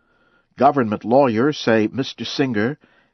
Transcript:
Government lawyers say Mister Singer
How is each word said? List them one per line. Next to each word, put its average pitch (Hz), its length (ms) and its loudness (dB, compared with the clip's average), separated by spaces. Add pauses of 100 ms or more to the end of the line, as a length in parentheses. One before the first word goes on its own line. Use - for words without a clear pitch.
(580)
Government 120 480 0
lawyers 127 520 2
say 110 340 2
Mister 120 340 -8
Singer 127 540 -4 (340)